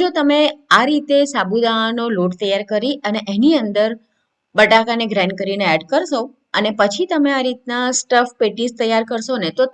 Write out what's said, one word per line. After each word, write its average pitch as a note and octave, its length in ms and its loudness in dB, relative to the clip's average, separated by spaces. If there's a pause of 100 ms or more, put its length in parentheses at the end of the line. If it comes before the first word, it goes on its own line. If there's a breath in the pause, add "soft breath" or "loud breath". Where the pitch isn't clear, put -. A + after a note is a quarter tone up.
જો F4+ 160 2
તમે D4 220 2 (380)
આ G#3+ 120 4
રીતે C#4+ 300 2 (160)
સાબુદાણાનો A3+ 680 0 (120)
લોટ F3+ 240 0
તૈયાર G3 300 -2
કરી A#3+ 260 -2 (120)
અને G#3 120 -4 (140)
એની C4 260 4
અંદર G#3+ 300 0 (680)
બટાકાને A3+ 540 4
ગ્રાઇન્ડ F#3+ 260 0
કરીને G3 260 -4 (100)
એડ E3 160 -2
કરશો C#4+ 300 -2 (380)
અને G#3+ 120 0 (100)
પછી G3+ 320 0
તમે C#4+ 220 2
આ C4 120 -2
રીતના B3 380 -4 (160)
સ્ટફ A#3+ 400 0
પેટીસ A3+ 400 -2
તૈયાર A3+ 300 0
કરશો A#3 340 -4
ને D#3+ 40 -2 (100)
તો C4 160 2